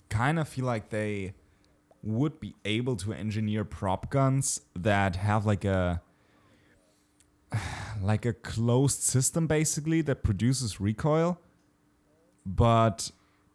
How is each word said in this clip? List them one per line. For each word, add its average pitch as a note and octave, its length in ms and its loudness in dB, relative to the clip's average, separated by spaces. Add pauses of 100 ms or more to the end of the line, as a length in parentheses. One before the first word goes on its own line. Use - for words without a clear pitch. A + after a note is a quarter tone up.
kinda C3+ 360 0
feel B2+ 200 -6
like A#2 240 -4
they G#2 460 -4 (640)
would A#2+ 380 -2
be - 160 -12 (100)
able A#2+ 300 0
to G2+ 180 -6
engineer G#2+ 520 -2
prop - 440 -4
guns C3+ 520 0 (140)
that G2 420 2
have, G#2 280 0
like, G#2 180 0
a, F2+ 380 0 (1500)
<sighs> G#2+ 500 -6
like, G#2+ 240 0
a A#2 80 0
closed A#2+ 680 2
system, D#3+ 460 0
basically, D#3 540 0
that D3 220 -2
produces A2+ 560 0
recoil, D#3 600 2 (1080)
but A2+ 640 4 (440)